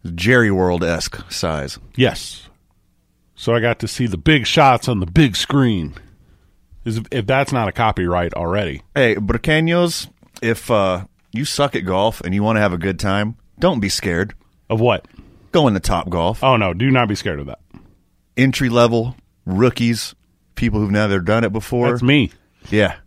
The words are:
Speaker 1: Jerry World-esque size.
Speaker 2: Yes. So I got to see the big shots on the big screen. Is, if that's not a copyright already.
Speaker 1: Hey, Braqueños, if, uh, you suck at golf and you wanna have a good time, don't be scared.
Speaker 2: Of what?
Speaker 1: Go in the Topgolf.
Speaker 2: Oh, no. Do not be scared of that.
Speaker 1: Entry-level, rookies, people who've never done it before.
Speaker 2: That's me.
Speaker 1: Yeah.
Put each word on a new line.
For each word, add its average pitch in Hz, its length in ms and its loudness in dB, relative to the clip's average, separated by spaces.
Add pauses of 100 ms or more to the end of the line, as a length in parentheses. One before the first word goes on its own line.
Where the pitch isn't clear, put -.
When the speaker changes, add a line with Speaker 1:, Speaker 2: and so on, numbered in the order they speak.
(140)
Speaker 1:
Jerry 110 340 4
World-esque 87 800 -2
size. 76 460 -6 (180)
Speaker 2:
Yes. - 520 -2 (880)
So - 180 -2
I 117 60 2
got 117 200 0
to 113 80 -4
see 123 200 -2
the 92 100 -4
big 135 300 2
shots 135 400 4
on 117 120 0
the 92 60 -2
big 98 300 2
screen. 110 580 0 (920)
Is, 113 160 -4 (100)
if 117 160 -4
that's 131 240 0
not 120 160 0
a 110 40 -2
copyright 90 640 0
already. 87 480 -4 (140)
Speaker 1:
Hey, 120 200 2
Braqueños, 160 920 0 (320)
if, 113 300 -2
uh, 95 340 2 (280)
you 120 120 -6
suck 143 300 -2
at 90 100 -4
golf 95 360 0
and 90 120 -4
you 101 80 0
wanna 107 200 2
have 101 120 2
a 90 40 -4
good 90 220 -4
time, 104 360 -2 (240)
don't 165 200 2
be 101 100 -2
scared. 92 440 -4 (360)
Speaker 2:
Of 113 100 0
what? 113 260 2 (460)
Speaker 1:
Go 156 160 4
in 110 60 4
the 92 80 0
Topgolf. 87 600 -2
Speaker 2:
Oh, 131 160 4
no. 98 160 0
Do 113 160 0
not 127 200 2
be 104 60 -2
scared 85 240 -6
of 71 80 -12
that. 64 120 -16 (800)
Speaker 1:
Entry-level, 120 760 2 (300)
rookies, 117 680 0 (400)
people 110 240 0
who've 104 120 0
never 104 280 2
done 107 240 2
it 104 80 0
before. 120 400 -2
Speaker 2:
That's 120 100 -2
me. 123 300 2 (380)
Speaker 1:
Yeah. 101 260 2 (120)